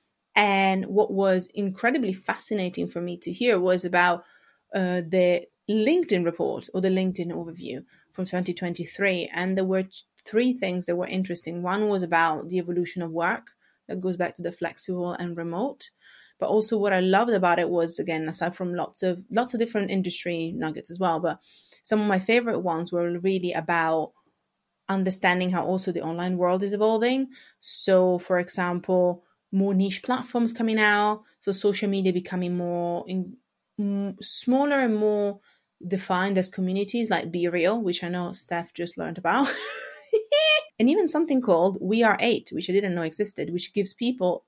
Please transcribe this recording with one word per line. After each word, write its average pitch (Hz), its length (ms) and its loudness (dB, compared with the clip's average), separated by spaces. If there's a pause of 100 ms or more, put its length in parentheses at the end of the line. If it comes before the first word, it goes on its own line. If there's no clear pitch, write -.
(340)
And 196 520 4
what 208 260 2
was 190 420 2
incredibly 208 580 0
fascinating 185 760 -4
for 170 120 -8
me 175 180 -6
to 175 140 -8
hear 226 260 2
was 180 260 2
about, 175 400 2 (500)
uh, 180 320 0
the 175 400 2 (240)
LinkedIn 214 540 2
report 165 480 -2
or 185 80 -2
the 190 80 2
LinkedIn 185 440 0
overview 165 520 -10 (280)
from 185 120 -6
twenty 180 300 -2
twenty-three. 175 800 -2
And 185 220 -2
there 190 80 2
were 190 180 0
t-, 190 80 -8 (340)
three 247 300 2
things 180 320 -4
that 175 100 0
were 180 100 -2
interesting. 175 560 -4
One 196 260 0
was 196 140 0
about 165 460 2
the 180 100 0
evolution 175 440 -2
of 165 80 -6
work. 175 400 -2 (380)
That 185 140 -8
goes 185 160 -2
back 175 160 -2
to 175 80 -14
the 170 100 -6
flexible 175 600 -6
and 175 220 -6
remote. 170 560 -6 (480)
But - 120 -2
also 214 260 2
what 202 160 2
I 185 80 2
loved 190 300 4
about 185 280 4
it 170 120 0
was, 170 280 0
again, 160 300 -4
aside 180 260 -6
from 180 200 -6
lots - 280 -6
of, 185 280 -2
lots 247 240 -2
of 226 60 0
different 208 300 -2
industry 175 640 -4
nuggets 160 360 -6
as 175 100 -8
well, 165 200 0
but 165 200 -4 (440)
some 214 140 0
of 208 80 2
my 190 120 4
favorite 226 400 2
ones 175 340 -4
were 175 260 0
really 180 360 -2
about 160 580 0 (800)
understanding 185 640 0
how 175 120 0
also 185 260 -2
the 170 120 -2
online 175 340 -4
world 180 260 2
is 202 120 -4
evolving. 226 540 2 (320)
So, 185 580 2
for 180 200 0
example, 180 840 0 (260)
more 196 220 2
niche 190 300 0
platforms 247 500 -2
coming 220 260 0
out. 208 440 4 (180)
So 202 100 -4
social 202 380 0
media 196 240 2
becoming 180 460 -2
more 175 500 -2
in, 185 300 -6 (400)
m-, 202 420 -2
smaller 277 600 2
and 226 160 2
more 208 440 0 (440)
defined 190 520 0
as 185 140 0
communities 196 580 -2
like 170 240 0
Be 175 160 0
Real, 180 320 2
which 180 240 -2
I 170 40 -4
know 180 260 -4
Steph 170 400 -8
just 175 240 -8
learned 165 180 -6
about. 220 380 2
<laughs> - 40 -8 (1200)
And 233 80 6
even 349 200 4
something 302 320 2
called 190 400 4
We 220 240 2
Are 214 160 6
Eight, - 320 0
which 180 180 -4
I - 20 0
didn't 196 220 2
know 170 80 -2
existed, 160 500 -4
which 180 220 -6
gives 190 180 -2
people 233 560 -2